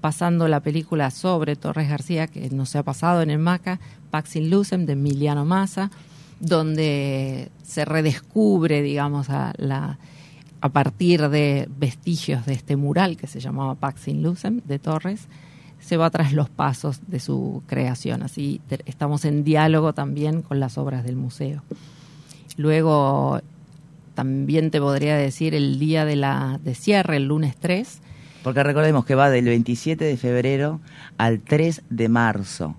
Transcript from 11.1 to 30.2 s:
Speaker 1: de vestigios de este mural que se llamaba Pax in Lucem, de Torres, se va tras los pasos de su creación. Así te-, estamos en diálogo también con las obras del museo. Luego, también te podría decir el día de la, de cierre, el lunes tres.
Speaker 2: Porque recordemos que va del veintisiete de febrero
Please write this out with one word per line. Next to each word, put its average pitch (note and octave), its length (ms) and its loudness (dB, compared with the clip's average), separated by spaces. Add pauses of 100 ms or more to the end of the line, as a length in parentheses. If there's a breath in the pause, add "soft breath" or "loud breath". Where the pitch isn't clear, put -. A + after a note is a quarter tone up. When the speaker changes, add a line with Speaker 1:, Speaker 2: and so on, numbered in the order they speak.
Speaker 1:
de C#3+ 400 2 (100)
vestigios D3 680 -2
de C#3 80 -2
este C#3+ 200 -4
mural D3 420 0
que - 120 -12
se C3+ 100 -12
llamaba C3 380 -6
Pax C#3 320 -6
in D3 160 -2
Lucem, F#3+ 420 -2
de C#3 140 -6
Torres, D#3 480 -6 (500 loud breath)
se - 180 -4
va E3 140 2
tras D#3 220 0
los D3 180 2
pasos C#3 560 -4
de E3 140 -6
su C3 480 -4
creación. B2+ 560 -4
Así - 440 -6
te-, C3+ 180 -6
estamos D3 380 -4
en D3 200 0
diálogo D#3 500 4
también D3 480 -2
con - 160 -4
las C3 200 -4
obras C3+ 260 -4
del B2+ 100 -6
museo. C3+ 480 -6 (960 loud breath)
Luego, D3 840 4 (720)
también C#3 580 0
te D#3 80 2
podría C#3+ 360 2
decir D3 380 0
el C#3 240 2
día D#3 260 2
de D3+ 120 0
la, C#3 460 -2
de C3+ 120 -4
cierre, F3+ 420 2
el C#3 120 2
lunes D3+ 280 0
tres. F#3 440 -4 (420 loud breath)
Speaker 2:
Porque C3 200 0
recordemos D3 420 4
que C#3 100 2
va C#3 160 6
del B2 140 4
veintisiete A#2+ 600 0
de D3 120 0
febrero C3+ 640 0 (360 loud breath)